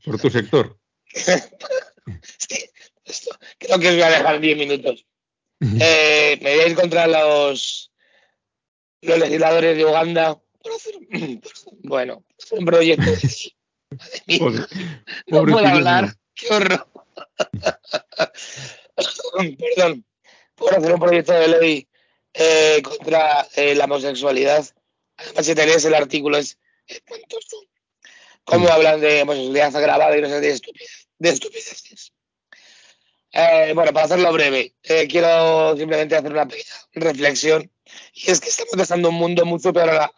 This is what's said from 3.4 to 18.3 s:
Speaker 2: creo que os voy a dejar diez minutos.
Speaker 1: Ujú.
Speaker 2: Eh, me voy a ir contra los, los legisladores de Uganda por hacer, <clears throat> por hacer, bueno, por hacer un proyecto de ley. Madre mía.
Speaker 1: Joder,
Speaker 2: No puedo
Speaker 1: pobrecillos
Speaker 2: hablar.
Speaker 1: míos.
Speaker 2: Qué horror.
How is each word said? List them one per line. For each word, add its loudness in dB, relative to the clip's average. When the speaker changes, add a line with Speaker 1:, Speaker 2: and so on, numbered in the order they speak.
Speaker 2:
creo -2
que 2
os 2
voy 2
a 4
dejar 2
diez 0
minutos. -4
Speaker 1:
Ujú. -2
Speaker 2:
Eh, 2
me -2
voy 4
a 4
ir -4
contra 0
los, 0
los 2
legisladores 2
de 0
Uganda 0
por -12
hacer, -12
<clears throat> -10
por -20
hacer, -20
bueno, -6
por -20
hacer -8
un -6
proyecto 2
de 0
ley. -6
Madre -16
mía. 0
Speaker 1:
Joder, -2
Speaker 2:
No -10
puedo 4
Speaker 1:
pobrecillos 4
Speaker 2:
hablar. 2
Speaker 1:
míos. -8
Speaker 2:
Qué -4
horror. -2